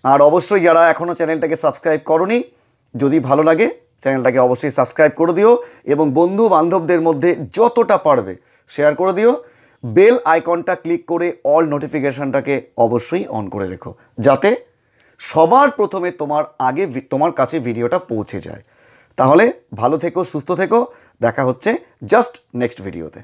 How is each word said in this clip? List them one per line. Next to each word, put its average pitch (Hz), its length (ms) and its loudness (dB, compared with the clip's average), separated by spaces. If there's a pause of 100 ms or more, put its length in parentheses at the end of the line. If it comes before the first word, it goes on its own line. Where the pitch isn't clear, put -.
আর 139 200 4
অবশ্যই 175 380 4
যারা 165 300 4
এখনও 165 240 -4
চ্যানেলটাকে 160 420 -4
সাবস্ক্রাইব 156 480 -2
করনি, 190 380 0 (540)
যদি 139 240 0
ভালো 139 220 2
লাগে 160 280 2 (300)
চ্যানেলটাকে 131 380 0
অবশ্যই 127 320 0
সাবস্ক্রাইব 139 460 0
করে 170 160 0
দিও 220 260 4 (260)
এবং 147 280 0
বন্ধু 190 360 2
বান্ধবদের 170 520 2
মধ্যে 160 360 0 (160)
যতটা 226 440 2
পারবে 117 400 0 (320)
শেয়ার 147 260 0
করে 185 180 -2
দিও। 240 300 0 (420)
বেল 196 400 4
আইকনটা 170 500 0
ক্লিক 170 320 -6
করে 170 300 -4 (100)
all 156 200 4
নোটিফিকেশনটাকে 139 1080 -4
অবশ্যই 123 520 -2
on 107 220 -8
করে 98 180 -6
রেখো, 90 260 -14 (240)
যাতে 139 380 0 (640)
সবার 170 520 2
প্রথমে 190 400 -4
তোমার 151 340 -4 (140)
আগে 135 280 -2
ভি-, 131 240 -10
তোমার 151 220 -2
কাছে 139 280 -2
ভিডিওটা 120 380 -4
পৌঁছে 107 420 -6
যায়। - 220 -16 (540)
তাহলে 165 360 4 (220)
ভালো 127 240 -2
থেকো, 170 260 -4
সুস্থ - 280 -8
থেকো, 226 340 0 (340)
দেখা 120 240 -2
হচ্ছে 156 320 -2 (280)
just - 340 0 (160)
নেক্সট 120 280 -6
ভিডিওতে। 85 420 -12